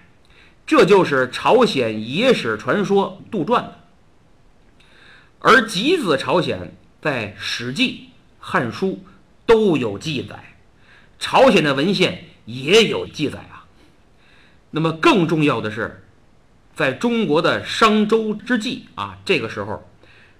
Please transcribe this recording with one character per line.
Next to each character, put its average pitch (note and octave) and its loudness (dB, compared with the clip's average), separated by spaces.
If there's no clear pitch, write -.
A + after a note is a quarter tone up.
这 C4+ 6
就 F#3 6
是 C3 0
朝 A3 2
鲜 A2 -2
野 G3 2
史 A2 -2
传 F3+ -2
说 G3 0
杜 F#3+ -4
撰 G#3+ 0
的。 - -16
而 A3 4
吉 C4 0
子 F3+ 0
朝 C#3+ 0
鲜 F#2 -6
在 B2 -4
《史 - -8
记》 A3 -2
《汉 B2+ -4
书》 F#3+ -4
都 A3 4
有 A2+ -4
记 A#2 -8
载， - -20
朝 - 4
鲜 F3 4
的 D3 0
文 D#3+ 0
献 D#3 -2
也 C#3 2
有 G2 -4
记 C3+ -6
载 G2 -8
啊。 - -20
那 D3+ -4
么 D#3+ 0
更 F3 2
重 D#3 0
要 B2+ 0
的 G#2+ -6
是， G#2+ -8
在 C#3+ -2
中 A#3 -2
国 D3+ 2
的 B2+ 0
商 G#3+ 2
周 A3 0
之 B3 -2
际 - -8
啊， G2 -10
这 F3 0
个 A2+ -4
时 G#2 -10
候 G2 -10